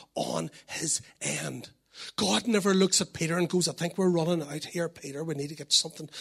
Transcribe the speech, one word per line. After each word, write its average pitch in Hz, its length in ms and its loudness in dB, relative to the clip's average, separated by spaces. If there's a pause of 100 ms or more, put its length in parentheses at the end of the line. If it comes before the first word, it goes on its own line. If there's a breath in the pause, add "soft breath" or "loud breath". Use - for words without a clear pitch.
(140 loud breath)
on - 360 -2 (160 soft breath)
his - 360 -4 (180 soft breath)
end. 143 500 -6 (460 loud breath)
God 214 300 0
never 202 280 4
looks 190 260 6
at - 140 -4
Peter 165 240 0
and 180 100 2
goes, 180 200 2
"I 147 40 -4
think 170 240 -4
we're 185 140 4
running 170 320 4
out 147 220 -8
here, 170 240 -4
Peter. 143 360 -10
We 160 100 -2
need 143 140 -4
to 160 60 -12
get 147 180 -8
something." - 380 2 (100)